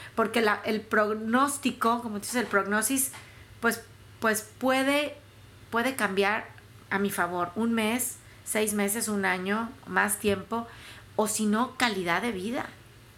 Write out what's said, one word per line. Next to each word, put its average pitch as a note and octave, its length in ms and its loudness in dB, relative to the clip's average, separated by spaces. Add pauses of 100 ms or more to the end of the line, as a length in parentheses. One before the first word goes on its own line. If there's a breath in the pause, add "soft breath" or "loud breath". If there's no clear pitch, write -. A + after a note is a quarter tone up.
(160 loud breath)
porque A3+ 260 2
la, G#3 240 2
el A3 160 0
pronóstico, A#3 1200 0
como G#3+ 180 -8
tú - 20 -6
dices, A#3 160 -8
el A#3+ 100 0
prognosis, G#3 640 2 (480 loud breath)
pues, A3+ 220 0 (380)
pues G#3+ 280 0 (120)
puede, C4+ 560 2 (560)
puede A#3+ 240 2
cambiar G3+ 500 2 (440)
a G3 100 0
mi G3+ 100 2
favor, F3 460 -2
un A3+ 180 0
mes, A3+ 440 0 (280 loud breath)
seis G#3+ 280 0
meses, G#3 340 0
un G3+ 180 0
año, F#3+ 440 0 (180)
más F#3+ 320 0
tiempo, G#3+ 480 -2 (480 loud breath)
o G#3+ 120 2
si G#3+ 180 0
no, A3+ 320 2
calidad F#3+ 440 2
de A#3 100 -2
vida. G3 340 -4 (520)